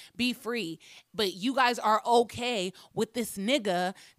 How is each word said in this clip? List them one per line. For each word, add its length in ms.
be 180
free. 460
But 220
you 180
guys 240
are 300
okay 680
with 180
this 240
nigga 560